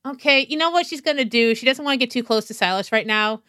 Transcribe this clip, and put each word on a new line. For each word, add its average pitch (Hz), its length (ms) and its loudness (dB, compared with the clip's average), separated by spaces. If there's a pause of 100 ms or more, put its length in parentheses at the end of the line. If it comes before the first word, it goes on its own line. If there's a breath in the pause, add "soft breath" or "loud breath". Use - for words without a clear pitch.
Okay, 269 420 0
you 294 100 -4
know 330 120 0
what 349 160 2
she's 302 140 -10
gonna 285 240 0
do? 233 300 2
She 226 120 -6
doesn't 269 180 2
wanna 277 120 0
get 247 140 -2
too 247 120 -2
close 220 240 0
to 220 80 -12
Silas 190 380 0
right 220 140 0
now, 214 420 0